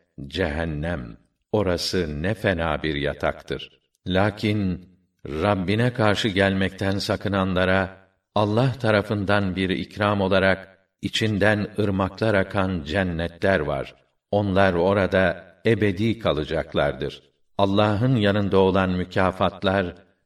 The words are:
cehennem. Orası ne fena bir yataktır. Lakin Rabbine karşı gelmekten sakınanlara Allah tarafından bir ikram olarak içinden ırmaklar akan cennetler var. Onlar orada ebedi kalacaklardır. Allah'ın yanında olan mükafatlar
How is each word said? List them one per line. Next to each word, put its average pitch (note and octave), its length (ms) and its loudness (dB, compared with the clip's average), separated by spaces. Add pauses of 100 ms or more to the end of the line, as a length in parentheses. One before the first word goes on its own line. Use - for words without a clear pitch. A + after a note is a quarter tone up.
(280)
cehennem. D2+ 880 -4 (340)
Orası F2 680 -2
ne F#2+ 120 -2
fena E2 500 -2
bir D#2 120 -2
yataktır. C#2+ 840 -6 (280)
Lakin G2+ 840 0 (380)
Rabbine G2 680 0
karşı G#2+ 340 0
gelmekten G2 680 0
sakınanlara F#2+ 1000 0 (380)
Allah G#2+ 360 2 (100)
tarafından G2+ 720 0
bir F#2 140 0
ikram G2+ 520 -2
olarak F#2+ 560 2 (240)
içinden G#2 680 0 (120)
ırmaklar G2 540 0
akan F#2+ 500 0
cennetler E2+ 760 0
var. C#2+ 360 -4 (360)
Onlar G2 420 2
orada F#2 800 2 (120)
ebedi G#2+ 540 0
kalacaklardır. D2 1040 -2 (360)
Allah'ın G#2 580 2
yanında G2+ 420 2
olan F#2+ 320 4
mükafatlar F#2 1040 0 (300)